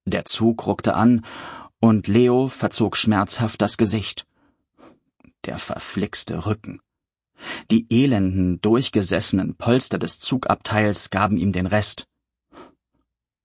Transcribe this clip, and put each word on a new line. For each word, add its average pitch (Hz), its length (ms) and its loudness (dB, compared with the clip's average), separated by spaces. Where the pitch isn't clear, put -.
Der 95 200 -4
Zug 113 420 0
ruckte 101 260 0
an 117 320 4
und 110 280 4
Leo 123 400 4
verzog - 480 -2
schmerzhaft 107 680 0
das 101 160 0
Gesicht. 107 500 -2
Der - 140 -6
verflixte - 840 -6
Rücken. - 360 -6
Die 113 180 4
elenden, 95 720 2
durchgesessenen 101 920 0
Polster 117 420 0
des - 220 -4
Zugabteils 107 880 0
gaben 101 280 0
ihm 98 140 0
den 92 140 -2
Rest. - 420 -2